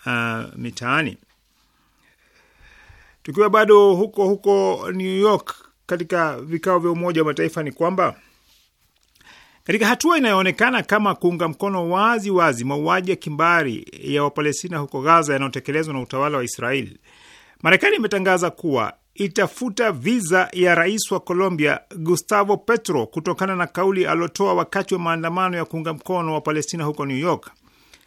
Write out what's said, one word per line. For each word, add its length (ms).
uh, 520
mitaani. 580
Tukiwa 280
bado 440
huko 340
huko 640
New 280
York 340
katika 540
vikao 380
vya 120
Umoja 320
wa 40
Mataifa, 360
ni 100
kwamba 440
katika 220
hatua 320
inayoonekana 640
kama 320
kuunga 340
mkono 420
wazi 400
wazi 340
mauaji 460
ya 60
kimbari 680
ya 200
Wapalestina 560
huko 240
Gaza 300
yanayotekelezwa 600
na 60
utawala 380
wa 60
Israel, 540
Marekani 340
imetangaza 540
kuwa 420
itafuta 800
visa 600
ya 220
rais 380
wa 80
Colombia 600
Gustavo 600
Petro 500
kutokana 500
na 100
kauli 400
aliotoa 480
wakati 400
wa 60
maandamano 560
ya 80
kuunga 280
mkono 420
wa 60
Palestina 440
huko 220
New 120
York. 320